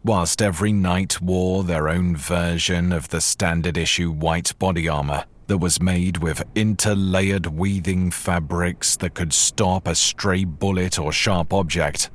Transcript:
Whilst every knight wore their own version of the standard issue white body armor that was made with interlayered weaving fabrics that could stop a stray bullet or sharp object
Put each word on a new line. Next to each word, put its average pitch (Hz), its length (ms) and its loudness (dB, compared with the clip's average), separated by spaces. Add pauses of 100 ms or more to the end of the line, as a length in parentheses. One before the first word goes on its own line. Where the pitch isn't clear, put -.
Whilst 98 380 2
every 104 320 2
knight 92 480 0
wore 92 420 0
their 80 240 0
own 87 280 2
version 87 760 0
of 82 180 -2
the 80 120 -2
standard 85 560 0
issue 82 340 0
white 80 460 -2
body 87 320 0
armor 71 360 -2 (200)
that 98 140 0
was 85 200 0
made 90 380 2
with 80 260 -2 (120)
interlayered 98 880 2
weaving 92 640 0
fabrics 87 880 -2
that 90 160 -4
could 82 180 -4
stop - 560 0
a 82 60 0
stray 95 500 0
bullet 90 540 -2
or 76 140 -2
sharp 90 420 2
object 82 600 0